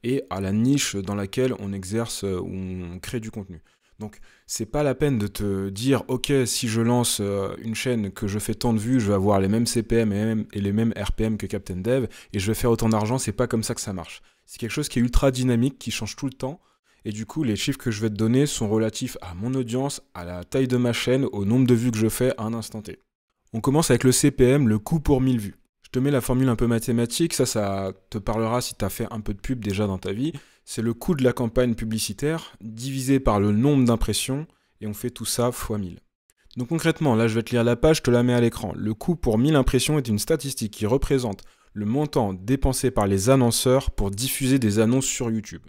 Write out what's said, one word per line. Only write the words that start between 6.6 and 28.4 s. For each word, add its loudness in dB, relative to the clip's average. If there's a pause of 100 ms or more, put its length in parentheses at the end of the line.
je 0
lance, 0
euh, -2
une -8
chaîne -2
que -6
je -4
fais -4
tant 0
de 2
vues, 2
je 2
vais 4
avoir 4
les 2
mêmes 2
C 0
P 0
M 4
et, -2
et -2
les 0
mêmes 2
R -4
P -2
M 0
que -6
Captain -8
Dev 0 (280)
et -2
je -2
vais 2
faire 0
autant 2
d'argent. » 2
C'est -2
pas 0
comme -2
ça -4
que -8
ça -8
marche. -12 (240)
C'est -20
quelque -6
chose -4
qui -2
est 4
ultra 4
dynamique, 2
qui -8
change -8
tout -6
le -6
temps. -8 (460)
Et -6
du -8
coup, -4
les 0
chiffres -2
que -4
je -6
vais 0
te -4
donner 4
sont -2
relatifs 0
à -14
mon -6
audience, -4 (120)
à -12
la -10
taille 0
de 2
ma 2
chaîne, 0
au -4
nombre 4
de 6
vues 4
que -2
je 2
fais 0
à -8
un -4
instant -8
T. -14 (540)
On -4
commence 4
avec 4
le 8
C 4
P 2
M, 6
le 4
coût -2
pour 2
mille 2
vues. -8 (260)
Je -20
te -2
mets 2
la 2
formule 2
un 2
peu 2
mathématique, 0
ça, 2
ça -2 (160)
te -8
parlera -2